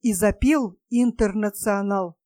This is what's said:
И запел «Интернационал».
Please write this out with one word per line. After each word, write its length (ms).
И 120
запел 640
«Интернационал». 1400